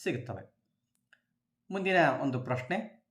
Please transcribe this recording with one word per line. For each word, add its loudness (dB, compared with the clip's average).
ಸಿಗುತ್ತವೆ. -6
ಮುಂದಿನ 2
ಒಂದು 0
ಪ್ರಶ್ನೆ, -4